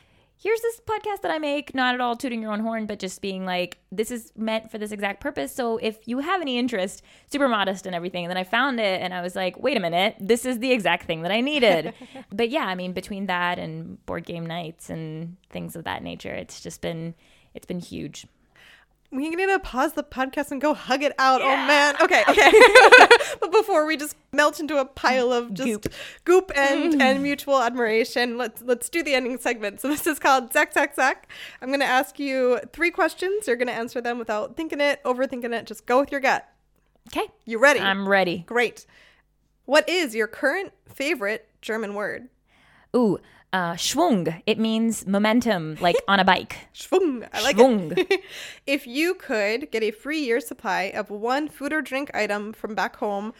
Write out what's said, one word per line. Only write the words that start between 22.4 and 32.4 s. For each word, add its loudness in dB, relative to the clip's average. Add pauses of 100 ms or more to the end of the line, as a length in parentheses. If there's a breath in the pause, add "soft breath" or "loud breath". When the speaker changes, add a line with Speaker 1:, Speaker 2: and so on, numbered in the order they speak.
Speaker 1:
<laughs> 10
Speaker 2:
But -2
before 4
we 0
just -10 (180)
melt 2
into -2
a 0
pile 0
of -2
just -4 (160)
Speaker 1:
Goop. -20 (320 loud breath)
Speaker 2:
goop 4
and, 2
Speaker 1:
Mm. 4
Speaker 2:
and 4
mutual 0
admiration, 0
let's, -8
let's -2
do -4
the -2
ending -2
segment. -6
So -6
this -4
is -2
called 2
Zack, 0
Zack, 0
Zack. -2 (320 loud breath)
I'm -10
gonna 0
ask 0
you 0 (140)